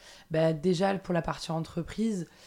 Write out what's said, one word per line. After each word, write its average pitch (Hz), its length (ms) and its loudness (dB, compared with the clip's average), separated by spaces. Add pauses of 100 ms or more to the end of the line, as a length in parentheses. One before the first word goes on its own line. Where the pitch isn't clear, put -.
(320)
Bah, 160 200 4
déjà, 180 440 2
pour 180 180 -4
la 165 80 2
partie 160 300 -6
entreprise, 170 760 -2 (200)